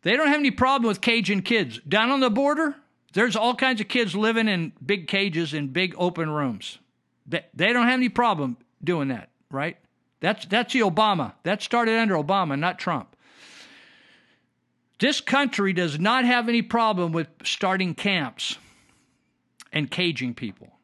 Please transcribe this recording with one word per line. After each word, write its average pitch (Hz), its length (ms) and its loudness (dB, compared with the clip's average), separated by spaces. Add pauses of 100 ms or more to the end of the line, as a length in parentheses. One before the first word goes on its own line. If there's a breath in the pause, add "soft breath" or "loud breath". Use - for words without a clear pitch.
They 190 120 2
don't 294 140 2
have 294 120 4
any 277 100 4
problem 262 380 2
with 196 120 -2
caging 208 400 2
kids. 175 480 -2
Down 214 220 2
on 277 100 2
the 254 80 4
border, 285 480 0 (380)
there's 214 200 2
all 226 200 2
kinds 254 260 0
of 202 80 -6
kids 226 260 -2
living 220 320 2
in 175 280 -2 (100)
big 170 240 -4
cages 170 460 -2
in 147 140 -4
big 180 280 -2
open 175 320 -2
rooms. 139 480 -4 (480)
They, 160 300 -6
they 190 180 2
don't 240 140 4
have 254 120 2
any 247 120 2
problem 170 480 0 (260)
doing 151 240 0
that, 120 220 -8 (200)
right? 143 280 -6 (420)
That's, 208 240 -2
that's 233 300 -2
the 262 60 4
Obama. 196 520 2 (120)
That 202 180 -2
started 226 360 2
under 214 180 2
Obama, 151 420 0
not 170 200 -2
Trump. - 380 -4 (1800 loud breath)
This 285 240 0
country 240 500 0
does 165 260 -2
not 240 280 2
have 240 200 4
any 233 140 2
problem 214 520 0
with 160 160 -2 (140)
starting 185 520 -2
camps - 640 -4 (1120 soft breath)
and 151 180 -4
caging 131 440 -4
people. 104 480 -14